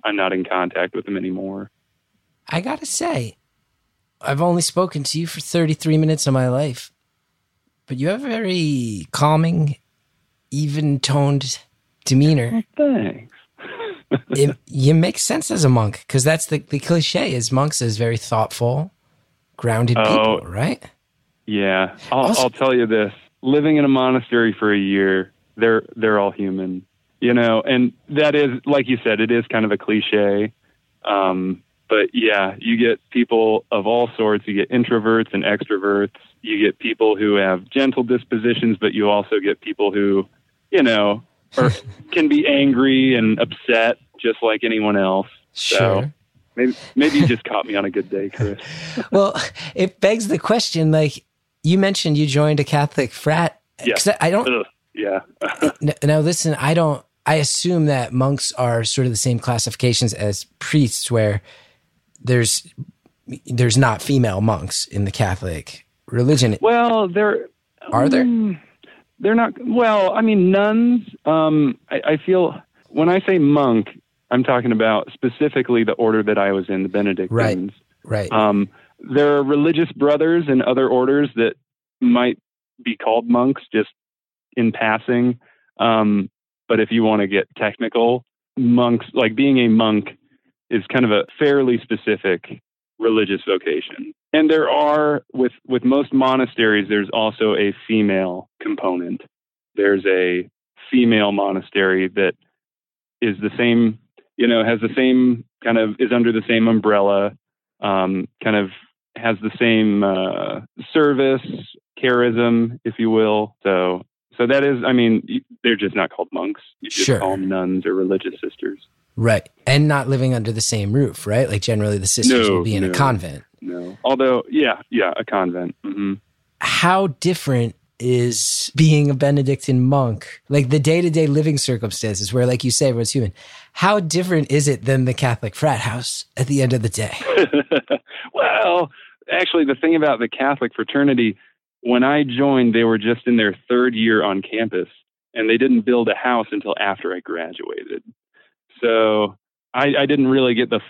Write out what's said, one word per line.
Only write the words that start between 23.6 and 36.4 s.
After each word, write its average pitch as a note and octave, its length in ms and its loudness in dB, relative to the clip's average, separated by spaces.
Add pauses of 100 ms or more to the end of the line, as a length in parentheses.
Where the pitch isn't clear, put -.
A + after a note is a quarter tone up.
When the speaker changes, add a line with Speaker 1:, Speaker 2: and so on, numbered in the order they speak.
Speaker 1:
in C#3+ 60 2
a C#3 40 2
monastery B2+ 680 2
for G#2+ 160 0
a G#2 60 2
year, G2 540 0 (240)
they're, A2+ 260 2 (140)
they're A2 240 0
all G2+ 100 0
human, F#2+ 560 -6 (340)
you A#2+ 140 2
know, A#2 280 2
and B2 300 0 (180)
that D3 260 2
is, C#3+ 140 2 (140)
like C#3 220 0
you B2+ 160 0
said, G#2+ 160 0
it A2+ 140 0
is A#2 180 0
kind A2 140 0
of G#2 80 0
a G#2 40 0
cliche. G#2 760 0 (520)
Um, F#2 600 -2 (240)
but G#2 260 2
yeah, G2+ 440 0
you A#2 180 -2
get A#2 240 0 (100)
people A2+ 600 0
of G#2 160 -2
all A#2+ 280 0
sorts. G#2+ 300 0
You G#2 80 -6
get G2 160 -2
introverts A2+ 640 0
and G2 80 -2
extroverts. G2+ 720 -2 (280)